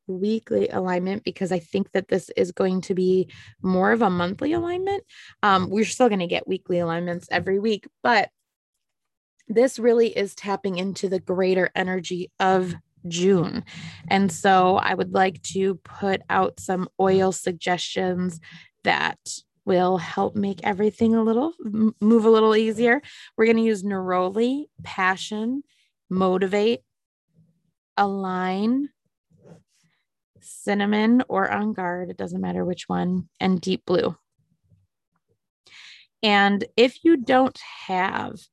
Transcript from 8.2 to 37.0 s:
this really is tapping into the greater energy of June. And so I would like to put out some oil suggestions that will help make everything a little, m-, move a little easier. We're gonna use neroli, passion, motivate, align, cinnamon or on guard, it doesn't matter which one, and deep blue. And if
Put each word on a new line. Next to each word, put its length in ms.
this 300
really 380
is 180
tapping 440
into 300
the 120
greater 540
energy 640
of 360
June. 560
And 240
so 460
I 180
would 180
like 300
to 340
put 540
out 300
some 280
oil 320
suggestions 1040
that 340
will 340
help 360
make 300
everything 500
a 80
little, 300
m-, 360
move 240
a 60
little 260
easier. 460
We're 100
gonna 160
use 200
neroli, 840
passion, 800
motivate, 720
align, 920
cinnamon 880
or 220
on 220
guard, 380
it 60
doesn't 240
matter 240
which 240
one, 400
and 220
deep 260
blue. 300
And 400
if 280